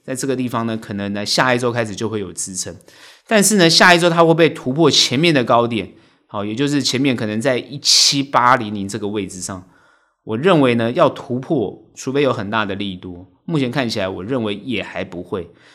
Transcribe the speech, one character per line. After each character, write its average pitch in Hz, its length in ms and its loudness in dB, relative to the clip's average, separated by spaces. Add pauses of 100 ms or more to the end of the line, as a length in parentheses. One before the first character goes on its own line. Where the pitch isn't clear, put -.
在 135 100 -8
这 135 120 -6
个 135 80 -2
地 127 140 -4
方 117 180 -4
呢， 113 100 -4
可 110 180 -10
能 101 200 -6
在 104 100 -6
下 127 300 2
一 120 40 0
周 120 120 0
开 117 140 -2
始 110 100 -8
就 110 140 -6
会 107 100 -6
有 92 140 -8
支 95 240 -10
撑。 92 180 -10 (540)
但 214 140 4
是 208 140 2
呢， 170 140 6
下 180 240 8
一 175 60 6
周 175 100 4
它 165 80 2
会 165 160 6
不 - 0 -
会 160 160 4
突 131 220 -8
破 156 180 4
前 - 280 0
面 170 140 4
的 131 120 2
高 120 220 4
点？ 110 260 -4 (340)
好， 104 180 -8
也 107 120 -6
就 139 100 -2
是 143 160 0
前 127 180 -2
面 135 140 0
可 113 120 -4
能 107 140 -4
在 127 160 0
一 131 220 -8
七 - 420 2
八 131 360 4
零 107 180 -6
零 98 140 -6
这 110 100 -8
个 104 80 -6
位 101 220 -4
置 92 120 -14
上， 92 240 -12 (600)
我 107 120 -6
认 160 240 4
为 127 140 4
呢， 117 160 0
要 151 180 4
突 - 300 -6
破， 135 560 -4
除 - 160 -8
非 139 120 0
有 131 100 2
很 107 180 -6
大 110 140 0
的 98 100 -6
利 98 220 -8
多， 90 320 -16 (180)
目 170 120 -2
前 127 120 0
看 127 180 -2
起 113 100 -4
来 95 80 -2
我 95 160 -8
认 120 200 -4
为 107 120 -2
也 104 280 -6
还 90 200 -10
不 85 200 -10
会。 90 280 -8 (240)